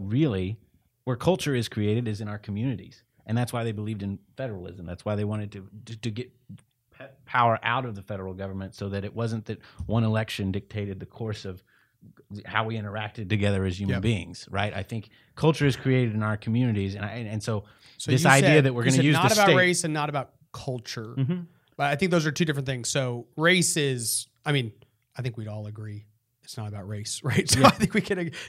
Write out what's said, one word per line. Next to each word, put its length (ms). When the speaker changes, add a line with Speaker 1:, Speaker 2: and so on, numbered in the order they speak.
Speaker 1:
really, 520
where 100
culture 400
is 120
created 400
is 140
in 60
our 100
communities. 640
And 100
that's 160
why 120
they 80
believed 320
in 160
federalism. 500
That's 180
why 120
they 80
wanted 300
to, 140
to, 120
to 140
get 200
pe-, 80
power 380
out 220
of 100
the 80
federal 320
government 400
so 140
that 140
it 120
wasn't 300
that 140
one 160
election 480
dictated 480
the 80
course 360
of 200
how 180
we 140
interacted 500
together 380
as 140
human 160
Speaker 2:
Yep. 80
Speaker 1:
beings, 480
right? 220
I 100
think 260
culture 300
is 100
created 380
in 100
our 140
communities, 580
and 80
I, 60
and, 180
and 160
so 220
Speaker 2:
So 140
Speaker 1:
this 120
Speaker 2:
you 60
Speaker 1:
idea 200
Speaker 2:
said, 160
Speaker 1:
that 80
we're 100
Speaker 2:
you 80
Speaker 1:
gonna 60
Speaker 2:
said 80
Speaker 1:
use 80
Speaker 2:
not 160
Speaker 1:
the 60
Speaker 2:
about 120
Speaker 1:
state 80
Speaker 2:
race 280
and 100
not 140
about 240
culture. 640
Speaker 1:
Mm-hmm. 240
Speaker 2:
But 120
I 80
think 160
those 160
are 40
two 140
different 220
things. 200
So 480
race 420
is, 500
I 60
mean, 200
I 40
think 160
we'd 100
all 200
agree 380
it's 120
not 140
about 180
race, 340
<laughs> 20
right? 260
So 120
Speaker 1:
Yeah. 60
Speaker 2:
I 40
think 240
we 60
can 180
ag-, 140